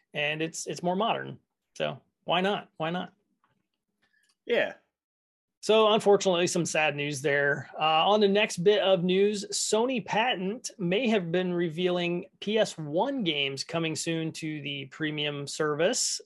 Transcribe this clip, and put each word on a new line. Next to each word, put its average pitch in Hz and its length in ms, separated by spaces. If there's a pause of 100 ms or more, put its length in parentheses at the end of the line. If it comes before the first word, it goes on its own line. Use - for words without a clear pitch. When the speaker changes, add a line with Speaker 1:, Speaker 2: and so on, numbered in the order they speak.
(140)
Speaker 1:
and 151 280
it's, 165 240
it's 156 160
more 175 140
modern. 143 420 (360)
So 78 260 (240)
why 165 160
not? 190 380
Why 160 120
not? 180 220 (1300)
Speaker 2:
Yeah. 214 280 (880)
Speaker 1:
So 214 320
unfortunately, 196 520
some 180 200
sad 156 300
news 143 280
there. 143 560
Uh, 160 280
on 214 120
the 202 80
next 208 300
bit 196 260
of 185 200
news, 196 480
Sony 233 540
patent 220 720
may 202 320
have 185 220
been 180 200
revealing 175 760 (140)
P 220 200
S 190 180
one 196 460
games 139 400
coming 160 320
soon 160 380
to 156 280
the 143 300
premium 147 560
service. 156 800